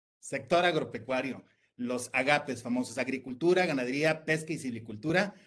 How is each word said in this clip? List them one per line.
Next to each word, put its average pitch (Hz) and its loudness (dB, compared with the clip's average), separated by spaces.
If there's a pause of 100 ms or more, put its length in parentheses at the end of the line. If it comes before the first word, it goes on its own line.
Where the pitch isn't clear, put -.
(200)
Sector 170 2
agropecuario, 127 0 (320)
los 123 -4
agapes 135 2
famosos, 123 -2
agricultura, 135 2
ganadería, 147 0
pesca 160 0
y 139 -4
silvicultura, 135 -2 (120)